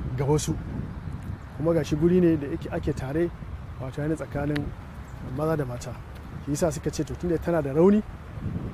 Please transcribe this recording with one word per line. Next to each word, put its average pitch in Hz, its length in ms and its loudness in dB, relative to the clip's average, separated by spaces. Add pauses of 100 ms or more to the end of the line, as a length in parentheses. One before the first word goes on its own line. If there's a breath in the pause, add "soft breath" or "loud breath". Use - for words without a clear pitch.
(160)
ga - 80 0
wasu. 151 320 2 (1000)
Kuma 160 160 2
ga 156 120 4
shi 156 120 0
guri 175 240 6
ne 165 160 8
da 143 120 -4
yake, 165 240 -4
ake 160 200 0
tare, 156 380 0 (500)
wato 131 220 -6
yana 156 140 0
tsakanin 143 480 -2 (720)
maza 156 200 2
da 143 80 0
mata. 123 280 -8 (520)
Shi 139 60 -4
yasa 156 220 2
suka - 180 -2
ce, 156 140 -2
to 127 100 -4
tunda 170 240 0
tana 170 240 2
da 139 100 -2
rauni, 196 300 8 (720)